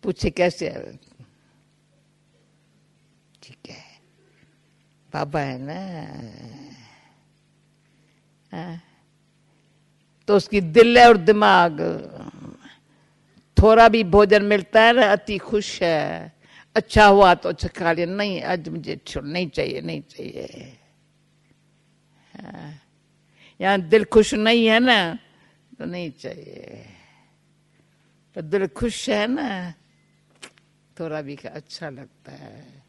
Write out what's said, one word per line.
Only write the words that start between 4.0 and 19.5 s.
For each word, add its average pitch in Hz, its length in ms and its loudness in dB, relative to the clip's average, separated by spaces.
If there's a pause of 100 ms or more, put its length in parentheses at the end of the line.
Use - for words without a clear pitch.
बाबा 151 260 -8
है 131 220 -8
ना। 143 160 -14 (2750)
हाँ? 170 300 -14 (1500)
तो 208 80 2
उसकी 202 260 0
दिल 226 360 6
है 240 100 10
और 226 100 8
दिमाग, 185 600 2 (1800)
थोड़ा 220 320 8
भी 220 140 0
भोजन 202 400 4
मिलता 208 400 2
है 233 100 6
ना, 226 180 4
अति 202 260 -2
खुश - 460 -6
है। 160 540 -4 (380)
अच्छा 214 300 4
हुआ 196 300 8
तो 175 140 -8
अच्छा - 180 -8
खा 170 240 -4
लिया, 170 140 -2
नहीं 190 360 -8
आज 175 280 -8
मुझे 160 260 -12
छो-, - 280 -14
नहीं 165 260 -8
चाहिए, 135 320 -8